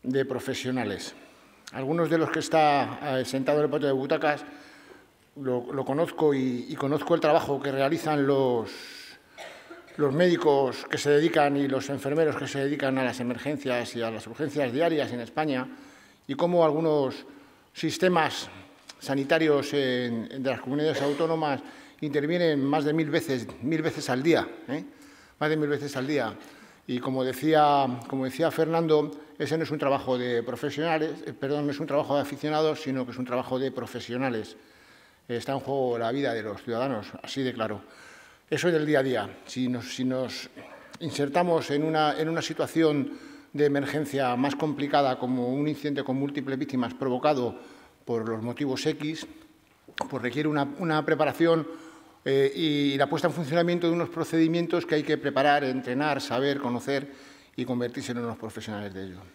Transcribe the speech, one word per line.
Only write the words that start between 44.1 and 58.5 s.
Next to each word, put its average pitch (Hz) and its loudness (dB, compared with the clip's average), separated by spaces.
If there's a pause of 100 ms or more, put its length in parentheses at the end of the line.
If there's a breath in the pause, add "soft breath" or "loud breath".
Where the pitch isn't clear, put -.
más 139 0
complicada, 143 2
como 123 0
un 143 0
incidente 143 -2
con 131 -2
múltiples 135 -2
víctimas 127 -2
provocado 127 0 (480 loud breath)
por 113 -2
los 113 -4
motivos 127 -4
X, 156 -4 (840)
pues 123 -6
requiere 139 -2
una, 147 2 (160)
una 156 0
preparación, 156 4 (580 loud breath)
eh, 139 4
y 143 2
la 139 6
puesta 160 2
en 147 2
funcionamiento 170 2
de 165 4
unos 170 0
procedimientos 165 2
que 151 2
hay 151 2
que 151 0
preparar, 143 2
entrenar, 131 0
saber, 139 0
conocer 135 -2 (500 loud breath)
y 127 -4
convertirse 123 -4
en 120 -4
unos 117 -6
profesionales 107 -8